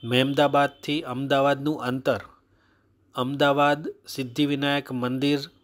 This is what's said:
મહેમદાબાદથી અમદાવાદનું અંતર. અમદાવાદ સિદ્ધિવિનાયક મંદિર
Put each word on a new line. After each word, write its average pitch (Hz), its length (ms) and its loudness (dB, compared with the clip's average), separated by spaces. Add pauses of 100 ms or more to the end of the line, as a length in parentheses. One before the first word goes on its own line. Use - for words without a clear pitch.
મહેમદાબાદથી 139 960 2
અમદાવાદનું 139 800 0
અંતર. 127 380 -2 (920)
અમદાવાદ 143 720 2 (200)
સિદ્ધિવિનાયક 143 840 -2
મંદિર 131 480 0 (240)